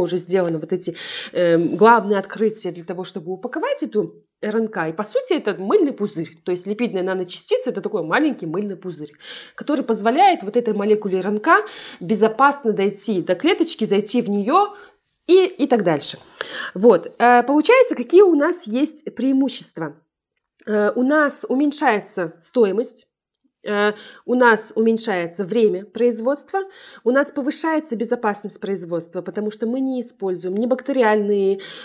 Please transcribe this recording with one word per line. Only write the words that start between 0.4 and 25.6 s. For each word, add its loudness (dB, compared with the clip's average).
вот -8
эти, -4
э, 4
главные 4
открытия -4
для -14
того, -10
чтобы -10
упаковать -6
эту -4
Р -4
Н 0
К. -4
И, -4
по -4
сути, -2
это -2
мыльный 2
пузырь. -6
То -2
есть -6
липидная -2
наночастица — -2
это -8
такой -4
маленький 0
мыльный -6
пузырь, -12
который -2
позволяет 2
вот -4
этой 0
молекуле 0
Р -4
Н -2
К 2
безопасно 2
дойти -2
до 0
клеточки, 0
зайти 0
в -2
нее 2
и, 6
и -2
так 2
дальше. -2
Вот. 4
Э, 6
получается, 4
какие 6
у 6
нас 0
есть -4
преимущества? -2
Э, 2
у 2
нас 2
уменьшается 0
стоимость, 0
э, 0
у 0
нас 4
уменьшается 0
время 2